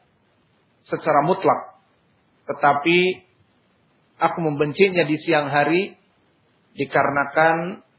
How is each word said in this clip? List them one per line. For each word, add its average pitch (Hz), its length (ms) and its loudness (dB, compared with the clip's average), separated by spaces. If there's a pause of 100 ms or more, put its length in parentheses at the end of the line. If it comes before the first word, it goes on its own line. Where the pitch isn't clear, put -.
(880)
secara 151 320 0
mutlak. 156 560 0 (720)
Tetapi 143 480 2 (1200)
aku 160 240 -2
membencinya 160 640 0
di 151 160 -4
siang 147 320 0
hari 156 400 0 (800)
dikarenakan 147 1120 -2 (140)